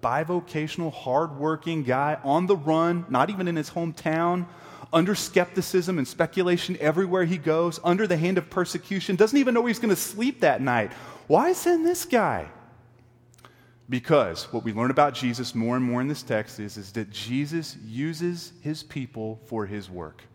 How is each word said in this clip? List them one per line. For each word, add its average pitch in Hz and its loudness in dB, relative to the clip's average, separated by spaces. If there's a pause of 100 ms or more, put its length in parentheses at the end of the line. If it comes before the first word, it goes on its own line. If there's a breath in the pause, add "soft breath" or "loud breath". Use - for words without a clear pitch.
bivocational, 156 -2
hardworking 156 -2
guy 135 2
on 156 2
the 196 6
run, 165 2
not 131 4
even 185 -4
in 170 0
his 151 -4
hometown, 170 -2 (440 loud breath)
under 165 4
skepticism 180 0
and 127 0
speculation 175 0
everywhere 180 2
he 175 0
goes, 160 0
under 185 2
the 180 2
hand 175 2
of 165 -10
persecution, 185 -2
doesn't 220 6
even 254 4
know 233 2
he's 226 0
gonna 208 4
sleep - -2
that 135 4
night. 120 0 (360 loud breath)
Why 262 6
send 339 2
this 349 0
guy? 135 2 (1400 soft breath)
Because 120 2
what 117 -4
we 113 -4
learn 117 0
about 143 4
Jesus 120 -4
more 117 0
and 127 0
more 123 0
in 131 -2
this 147 -6
text 107 -4
is, 104 -10
is 95 -14
that 104 -6
Jesus 135 -6
uses 160 -6 (100)
his 151 -6
people 113 -10
for 107 -4
his 98 -8
work. 82 -12 (120)